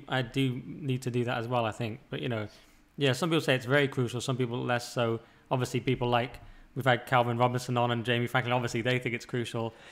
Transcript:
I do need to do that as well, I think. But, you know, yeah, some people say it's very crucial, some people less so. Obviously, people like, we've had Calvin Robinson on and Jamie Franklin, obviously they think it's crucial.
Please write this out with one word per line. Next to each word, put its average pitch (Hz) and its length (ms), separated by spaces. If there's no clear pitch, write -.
I 131 120
do 127 440
need 131 380
to 123 80
do 120 120
that 123 140
as 117 100
well, 120 180
I 107 60
think. 113 380
But, 139 120
you 139 60
know, 110 220
yeah, 139 160
some 165 160
people 165 120
say 135 140
it's 117 100
very 139 220
crucial, 123 320
some 131 160
people 123 260
less 123 300
so. 113 300
Obviously, 123 300
people 123 300
like, 120 300
we've 131 100
had 123 200
Calvin 120 320
Robinson 123 400
on 120 140
and 120 120
Jamie 120 240
Franklin, 123 260
obviously 120 280
they 127 180
think 123 160
it's 117 100
crucial. 117 480